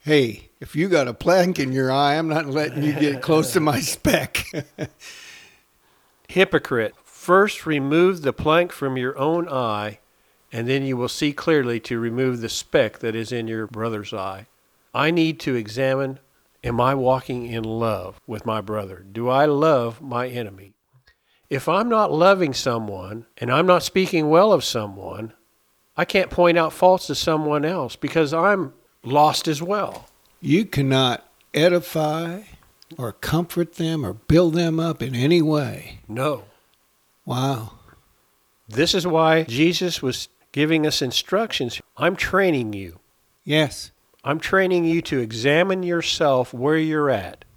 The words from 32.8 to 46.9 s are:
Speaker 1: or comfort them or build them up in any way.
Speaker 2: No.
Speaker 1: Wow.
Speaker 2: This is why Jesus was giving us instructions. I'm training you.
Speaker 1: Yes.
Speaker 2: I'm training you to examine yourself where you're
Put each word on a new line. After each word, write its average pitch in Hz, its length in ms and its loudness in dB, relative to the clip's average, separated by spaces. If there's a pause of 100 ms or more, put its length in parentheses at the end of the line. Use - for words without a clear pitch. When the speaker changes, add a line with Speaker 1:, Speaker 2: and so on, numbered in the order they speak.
Speaker 1:
or 120 160 -8
comfort 170 640 -2
them 160 300 -4
or 92 100 -6
build 160 400 2
them 165 260 0
up 165 220 -4
in 127 120 -6
any 151 280 4
way. 143 640 -2
Speaker 2:
No. 123 360 -4 (840)
Speaker 1:
Wow. 123 480 -4 (920)
Speaker 2:
This 135 280 0
is 180 120 0
why 160 380 2
Jesus 160 580 0
was 127 260 -4 (220)
giving 151 360 0
us 151 160 -2
instructions. 143 760 -4 (160)
I'm 180 200 0
training 147 560 0
you. 95 260 -12 (460)
Speaker 1:
Yes. - 480 0 (320)
Speaker 2:
I'm 147 160 -2
training 185 440 2
you 165 180 2
to 139 180 -2
examine 143 600 0
yourself 160 720 0
where 135 240 0
you're 156 340 0